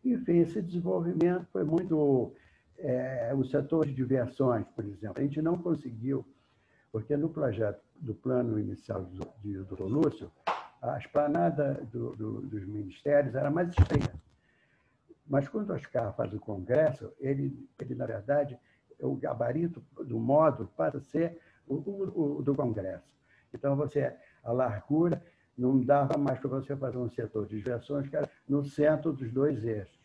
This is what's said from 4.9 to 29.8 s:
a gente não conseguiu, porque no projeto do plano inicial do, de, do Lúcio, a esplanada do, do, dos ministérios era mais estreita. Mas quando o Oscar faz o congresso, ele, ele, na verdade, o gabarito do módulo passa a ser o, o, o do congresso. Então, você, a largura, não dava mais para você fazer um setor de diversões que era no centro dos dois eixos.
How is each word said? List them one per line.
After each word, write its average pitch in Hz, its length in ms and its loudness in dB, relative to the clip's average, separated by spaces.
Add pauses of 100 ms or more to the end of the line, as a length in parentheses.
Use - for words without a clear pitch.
a 135 40 0
gente 143 180 0
não 170 160 2
conseguiu, 135 720 -4 (640)
porque 110 260 -2
no 156 120 0
projeto 113 520 -2 (160)
do 110 180 -6
plano 123 440 0
inicial 101 460 -4
do, 92 240 -10 (120)
de, 101 220 -6
do 95 220 -8
Lúcio, 127 460 0 (500)
a 127 180 -4
esplanada 147 760 0 (180)
do, 120 240 -6
do, 107 260 -6
dos 101 240 -8
ministérios 113 680 0
era 139 160 0
mais 175 180 2
estreita. - 440 2 (1120)
Mas 139 240 0
quando 208 220 -4
o 170 40 -2
Oscar 120 400 -4
faz 110 180 -2
o 107 80 -6
congresso, 127 800 0
ele, 139 480 -2 (100)
ele, - 160 -8
na 123 120 -6
verdade, 127 520 -2 (420)
o 139 140 -2
gabarito 147 680 -2 (220)
do 113 140 -4
módulo 127 580 4
passa 156 220 0
a - 20 -4
ser 165 380 -2 (280)
o, 139 80 -4
o, 165 640 -2
o 143 40 -4
do 135 120 2
congresso. 104 500 -2 (500)
Então, 139 220 0
você, 143 380 0 (280)
a 117 100 -2
largura, 131 680 2 (340)
não 127 240 4
dava 139 380 4
mais 139 220 0
para - 80 -4
você 135 280 -4
fazer 127 220 -4
um 120 120 -2
setor 110 360 -4
de 107 120 -8
diversões 131 500 -4
que 151 80 -6
era 147 120 -2 (200)
no 143 160 2
centro 151 480 2
dos 131 180 -6
dois 131 340 2
eixos. 107 400 -4